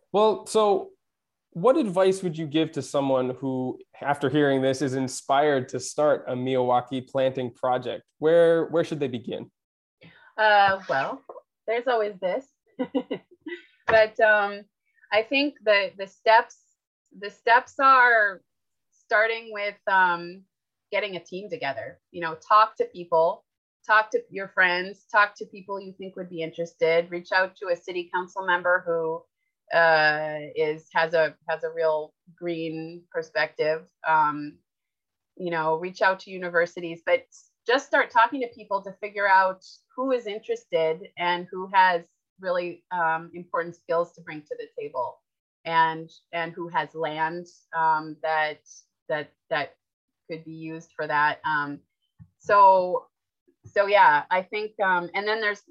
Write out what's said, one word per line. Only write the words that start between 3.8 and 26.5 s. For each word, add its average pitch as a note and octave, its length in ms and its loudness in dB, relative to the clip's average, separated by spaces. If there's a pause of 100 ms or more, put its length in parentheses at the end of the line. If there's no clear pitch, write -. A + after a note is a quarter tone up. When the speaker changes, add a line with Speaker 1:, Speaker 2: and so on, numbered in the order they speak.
Speaker 1:
after C#3+ 280 0
hearing C#3 320 2
this, C3 200 0
is C3 120 -2
inspired C3+ 760 0
to C3 100 -8
start D3 480 0
a C3 60 -6
Miyawaki B2+ 760 -2
planting C3 460 -2
project? B2 500 -4 (160)
Where, E3 480 4
where D#3+ 180 0
should D3+ 160 -6
they C#3 80 -2
begin? A2+ 420 -8 (840)
Speaker 2:
Uh, G3+ 420 4 (100)
well, C3+ 320 -4 (460)
there's A#3 200 -4
always G#3+ 320 -2
this. G3 280 -4 (320)
<laughs> B3+ 80 -4 (1040)
But, A3 300 4
um, G#3 440 2 (500)
I G#3+ 80 4
think C#4+ 420 -2
the, G3+ 340 2
the G3 100 -10
steps, A3+ 500 2 (600)
the G3+ 120 -12
steps A#3 520 2
are A#3+ 600 4 (640)
starting A3+ 480 -2
with, G#3 240 -8 (120)
um, F3+ 540 0 (480)
getting G3 240 -4
a E3 80 -10
team F#3+ 260 -12
together. C#3 480 -8 (140)
You F3+ 80 -14
know, D#3+ 160 -6
talk A3 420 4
to A#3+ 80 -2
people, E3+ 600 -2 (400)
talk G#3+ 260 2
to A#3+ 80 -2 (100)
your F#3+ 200 -10
friends, F#3 600 0
talk G#3 260 2
to G#3 100 -12
people G3 340 -12
you F#3+ 180 -14
think F#3+ 200 -14
would F3+ 120 -12
be E3+ 120 -10
interested, E3 680 0